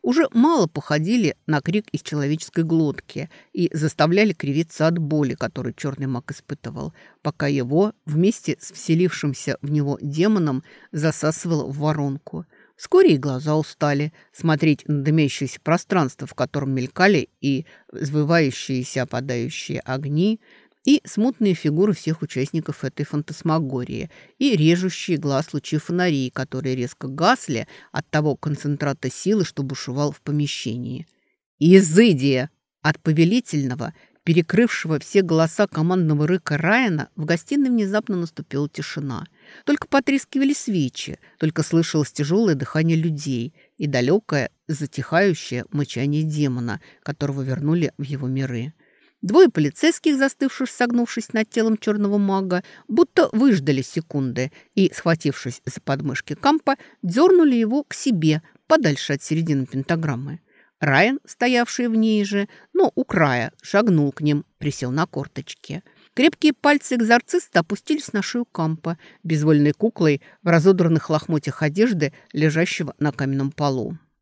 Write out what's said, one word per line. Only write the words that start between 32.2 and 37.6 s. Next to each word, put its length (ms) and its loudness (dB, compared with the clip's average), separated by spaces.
От 180 0
повелительного, 920 0
перекрывшего 760 2
все 240 2
голоса 440 2
командного 600 0
рыка 320 -2
Райана, 580 0
в 80 -6
гостиной 460 0